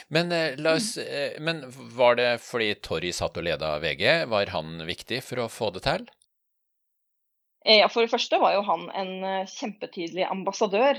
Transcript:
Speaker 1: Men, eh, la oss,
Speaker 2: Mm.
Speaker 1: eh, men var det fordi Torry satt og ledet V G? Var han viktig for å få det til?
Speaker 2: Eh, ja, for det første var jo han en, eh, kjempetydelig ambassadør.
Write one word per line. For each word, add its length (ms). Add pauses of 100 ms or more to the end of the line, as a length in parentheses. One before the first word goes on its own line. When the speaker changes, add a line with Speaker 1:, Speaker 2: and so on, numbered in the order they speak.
Speaker 1:
Men, 220
eh, 260
la 180
oss, 220
Speaker 2:
Mm. 120
Speaker 1:
eh, 320
men 240 (320)
var 180
det 260
fordi 400
Torry 300
satt 260
og 60
ledet 400
V 140
G? 300
Var 200
han 400
viktig 380
for 140
å 120
få 220
det 100
til? 240 (1600)
Speaker 2:
Eh, 140
ja, 80
for 180
det 60
første 280
var 140
jo 80
han 320
en, 300
eh, 220
kjempetydelig 840
ambassadør. 680